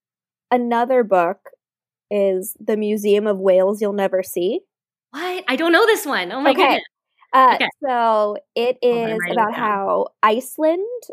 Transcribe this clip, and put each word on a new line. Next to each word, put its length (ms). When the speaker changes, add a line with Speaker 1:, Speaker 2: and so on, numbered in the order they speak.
Speaker 1:
another 540
book 460
is 500
The 160
Museum 500
of 120
Whales 420
You'll 120
Never 300
See. 380
Speaker 2:
What? 380
I 80
don't 160
know 140
this 200
one. 260
Oh 80
my 100
Speaker 1:
Okay. 120
Speaker 2:
goodness. 200
Speaker 1:
Uh, 240
Speaker 2:
Okay. 120
Speaker 1:
so 520
it 280
Speaker 2:
Hold 140
on, 80
I'm 120
Speaker 1:
is 40
Speaker 2:
writing 180
Speaker 1:
about 120
Speaker 2:
it 60
down. 80
Speaker 1:
how 420
Iceland, 800